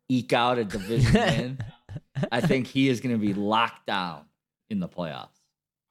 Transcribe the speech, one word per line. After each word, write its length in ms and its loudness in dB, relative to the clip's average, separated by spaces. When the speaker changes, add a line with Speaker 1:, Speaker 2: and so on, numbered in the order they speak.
Speaker 1:
eke 240 -2
out 240 2
a 80 0
division 480 0
Speaker 2:
<laughs> 0 -
Speaker 1:
win. 460 0
I 80 0
think 260 2
he 220 2
is 100 0
gonna 180 -2
be 160 0
locked 540 0
down 380 -4
in 120 -4
the 80 -4
playoffs. 400 -8